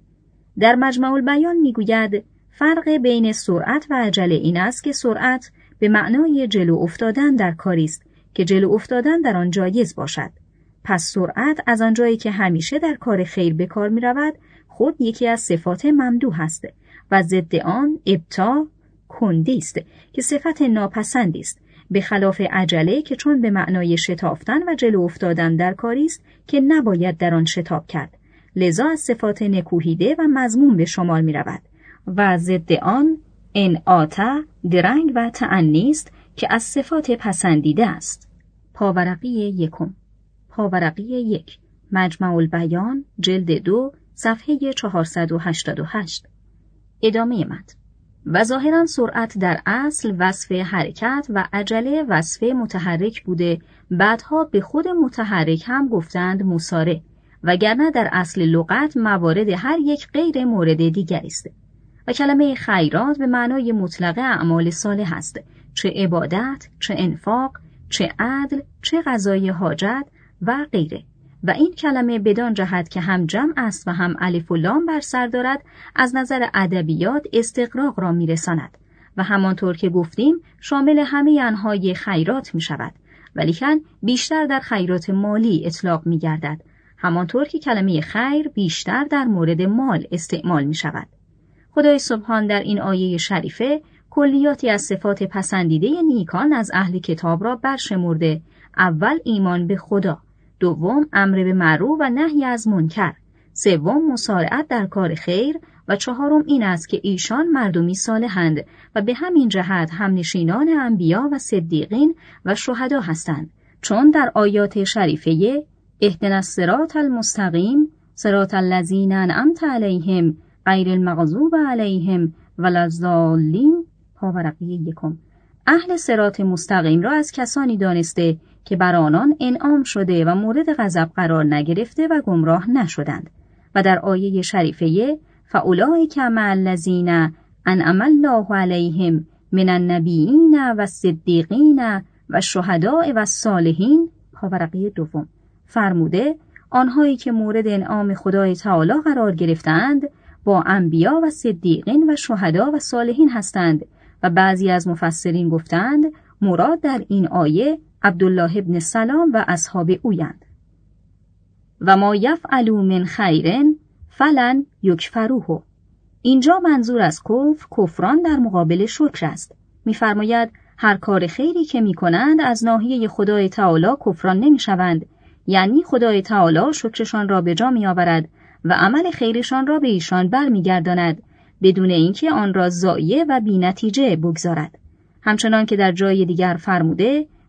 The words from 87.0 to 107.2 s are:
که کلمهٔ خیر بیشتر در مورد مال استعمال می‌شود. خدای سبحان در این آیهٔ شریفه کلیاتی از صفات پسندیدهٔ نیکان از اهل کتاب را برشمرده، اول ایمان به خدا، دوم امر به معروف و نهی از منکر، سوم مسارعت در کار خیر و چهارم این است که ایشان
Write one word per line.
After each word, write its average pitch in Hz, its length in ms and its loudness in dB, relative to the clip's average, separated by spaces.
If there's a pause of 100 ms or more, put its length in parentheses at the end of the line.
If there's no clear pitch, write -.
که 302 140 -8
کلمهٔ 196 420 -2
خیر 277 480 -4
بیشتر 202 560 -4
در 285 200 -2
مورد 170 380 0
مال 214 500 0
استعمال 165 520 -4
می‌شود. 160 420 -6 (640)
خدای 294 280 4
سبحان 220 480 -2
در 202 140 0
این 202 200 -2
آیهٔ 185 360 -2
شریفه 247 640 -4 (280)
کلیاتی 285 600 2
از 202 120 0
صفات 202 400 -2
پسندیدهٔ 190 800 0
نیکان 247 500 0
از 226 220 -2
اهل 185 240 -2
کتاب 170 460 -2
را 240 120 -2
برشمرده، 175 840 -2 (360)
اول 185 480 0
ایمان 185 420 0
به 190 100 -2
خدا، 190 420 -2 (420)
دوم 175 520 0
امر 196 320 2
به 185 80 2
معروف 185 480 2
و 269 100 0
نهی 294 340 0
از 233 240 -4
منکر، 170 440 0 (400)
سوم 208 600 0
مسارعت 226 560 -2
در 220 180 -2
کار 185 280 -2
خیر 220 420 -2 (320)
و 202 80 0
چهارم 285 500 0
این 285 160 2
است 180 260 -2
که - 140 -4
ایشان 220 460 -2